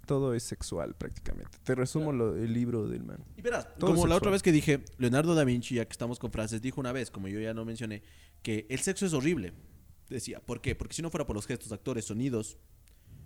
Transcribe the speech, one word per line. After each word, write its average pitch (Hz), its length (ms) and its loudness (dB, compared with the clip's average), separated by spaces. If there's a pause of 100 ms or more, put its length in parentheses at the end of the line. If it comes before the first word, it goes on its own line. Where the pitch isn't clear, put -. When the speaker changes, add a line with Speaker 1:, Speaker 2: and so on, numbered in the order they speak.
Speaker 1:
todo 135 280 2
es 113 100 -2
sexual - 500 -4
prácticamente. - 720 -6
Te 131 100 2
resumo 143 380 0
Speaker 2:
Claro. 117 200 2
Speaker 1:
lo, 76 40 -2
el 113 180 -2
libro 120 320 0
del 60 160 -4
man. 55 160 -10 (180)
Speaker 2:
Y - 60 -12
verás, 466 240 -2 (100)
Speaker 1:
Todo 180 140 6
Speaker 2:
como 170 140 8
Speaker 1:
es 160 40 6
Speaker 2:
la 165 60 8
otra 190 160 6
Speaker 1:
sexual. - 40 6
Speaker 2:
vez 196 100 2
que 185 80 8
dije, 143 320 4 (140)
Leonardo 135 360 4
da 156 80 6
Vinci, 123 320 2
ya 113 100 2
que - 60 -8
estamos 120 300 -6
con 113 100 -6
frases, 110 320 -4
dijo 127 180 -4
una 127 120 -2
vez, 127 180 -4
como 98 160 -8
yo 101 140 -4
ya 110 140 -2
no 113 100 -6
mencioné, 113 380 -6 (400)
que 110 280 -2
el 131 80 -2
sexo 190 260 -2
es 180 100 0
horrible. 135 380 0 (560)
Decía, - 300 -8
¿por 117 220 -8
qué? 117 160 -2
Porque - 180 -8
si 151 80 -4
no 165 80 -4
fuera 147 160 -2
por - 80 -4
los 104 140 -4
gestos, 113 240 -6
actores, 117 320 -4
sonidos, 117 520 -2 (680)